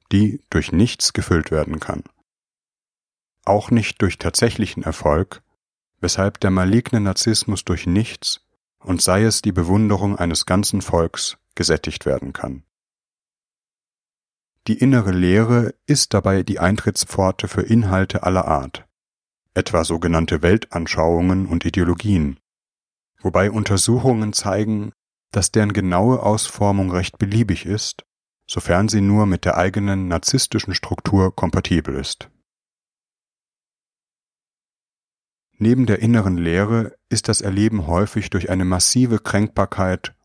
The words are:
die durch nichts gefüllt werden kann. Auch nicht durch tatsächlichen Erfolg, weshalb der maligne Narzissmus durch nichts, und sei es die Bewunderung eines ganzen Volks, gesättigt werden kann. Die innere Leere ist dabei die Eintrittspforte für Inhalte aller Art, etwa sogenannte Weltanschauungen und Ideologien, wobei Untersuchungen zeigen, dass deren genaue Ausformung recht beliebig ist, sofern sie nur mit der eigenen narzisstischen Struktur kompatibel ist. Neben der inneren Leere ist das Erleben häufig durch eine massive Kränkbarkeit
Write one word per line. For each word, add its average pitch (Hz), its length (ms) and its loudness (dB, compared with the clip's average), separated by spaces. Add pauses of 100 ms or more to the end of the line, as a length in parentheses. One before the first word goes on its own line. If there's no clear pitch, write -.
(120)
die 101 380 2
durch - 220 -2
nichts - 420 0
gefüllt 85 360 0
werden 78 300 -2
kann. 76 220 -8 (1400)
Auch 101 240 2
nicht 117 320 0
durch 95 160 0
tatsächlichen - 640 -2
Erfolg, 78 600 -2 (580)
weshalb 98 400 -2
der 101 100 2
maligne 95 500 2
Narzissmus 101 640 -2
durch 87 220 -4
nichts, - 580 -4 (360)
und 87 200 -4
sei 95 220 2
es 110 180 2
die 101 120 -2
Bewunderung 98 640 2
eines 85 280 -2
ganzen 98 380 0
Volks, - 560 -2 (160)
gesättigt - 520 -2
werden 67 260 -2
kann. 67 320 -10 (2000)
Die 110 120 0
innere 123 320 4
Leere 104 640 2 (120)
ist - 260 0
dabei 98 300 2
die 92 160 -4
Eintrittspforte 95 880 0
für - 140 -2
Inhalte 95 640 2
aller 90 220 0
Art, 71 400 -4 (680)
etwa 87 300 0
sogenannte 82 580 0
Weltanschauungen 87 1040 0
und 85 180 -2
Ideologien, 85 760 0 (800)
wobei 92 300 2
Untersuchungen 107 840 0
zeigen, 104 600 -2 (400)
dass - 180 0
deren 107 220 2
genaue 98 500 2
Ausformung 101 680 0
recht 90 280 -4
beliebig 101 480 0
ist, - 380 -6 (420)
sofern 92 420 0
sie 110 120 2
nur 101 260 4
mit 90 180 -2
der - 120 2
eigenen 95 520 0
narzisstischen 90 640 -2
Struktur - 600 0
kompatibel 82 600 -2
ist. - 340 -10 (3250)
Neben 120 300 4
der 101 140 2
inneren 110 360 2
Leere 98 600 0 (120)
ist - 200 -4
das 110 120 2
Erleben 101 460 0
häufig 92 440 0
durch 90 200 -2
eine 92 140 0
massive 107 540 2
Kränkbarkeit 98 960 -2 (100)